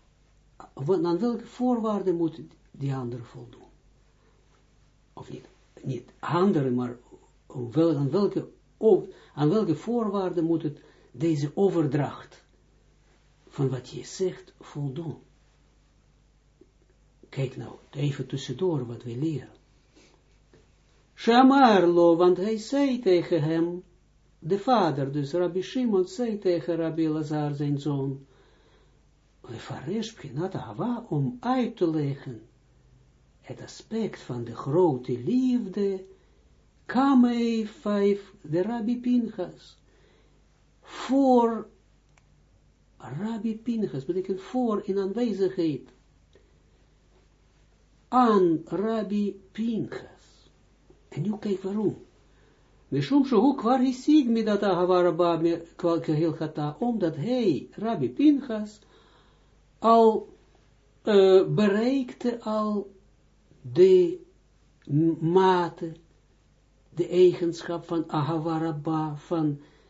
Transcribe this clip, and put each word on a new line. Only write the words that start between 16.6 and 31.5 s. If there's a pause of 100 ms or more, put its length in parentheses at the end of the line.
Kijk
nou, (160)
even
tussendoor
wat
we
leren. (1500)
Shamar
lo,
want
hij
zei
tegen
hem, (560)
de
vader,
dus
Rabbi
Shimon,
zei
tegen
Rabbi
Elazar,
zijn
zoon, (1120)
Lefaresh
Pchinat
Ahava,
om
uit